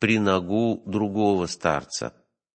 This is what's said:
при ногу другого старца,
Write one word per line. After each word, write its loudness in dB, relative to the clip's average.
при 2
ногу 0
другого 0
старца, -4